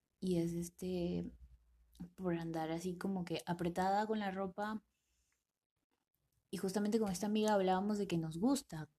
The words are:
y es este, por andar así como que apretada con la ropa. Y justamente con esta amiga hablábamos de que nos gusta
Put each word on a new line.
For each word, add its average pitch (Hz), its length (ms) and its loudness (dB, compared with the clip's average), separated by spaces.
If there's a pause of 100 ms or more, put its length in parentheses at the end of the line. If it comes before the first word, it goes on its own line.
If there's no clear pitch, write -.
(220)
y 185 160 2
es 170 160 2
este, 175 760 -4 (840)
por 175 220 0
andar 160 340 -2
así 175 260 -2
como 190 280 -2
que 165 200 -2
apretada 185 600 2
con 220 120 0
la 196 120 0
ropa. 202 500 -4 (1700)
Y 196 80 -6
justamente 208 420 0
con 202 120 2
esta 180 160 -2
amiga 214 260 4
hablábamos 196 440 4
de 202 100 0
que 170 100 0
nos 160 200 -2
gusta 175 600 0